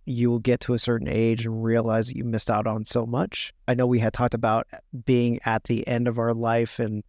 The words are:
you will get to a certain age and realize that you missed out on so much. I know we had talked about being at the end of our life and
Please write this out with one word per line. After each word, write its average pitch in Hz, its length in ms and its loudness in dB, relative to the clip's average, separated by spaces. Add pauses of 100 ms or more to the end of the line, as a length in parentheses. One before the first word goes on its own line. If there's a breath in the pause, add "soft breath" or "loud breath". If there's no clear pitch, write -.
you 120 260 0
will 120 80 2
get 120 220 2
to - 140 -2
a 117 40 2
certain 117 300 0
age 113 380 2
and 113 180 -4
realize 113 440 2
that 127 80 -8
you 127 80 -4
missed 113 260 -2
out 107 160 0
on 110 180 -2
so 117 220 -2
much. 135 480 -4 (140)
I 123 60 2
know 127 120 2
we 123 140 4
had 107 120 2
talked 123 220 0
about 113 320 0 (400)
being 120 400 2
at 113 180 0
the 117 240 -2
end 120 200 0
of 117 100 -2
our 117 160 0
life 117 440 0
and 107 300 -4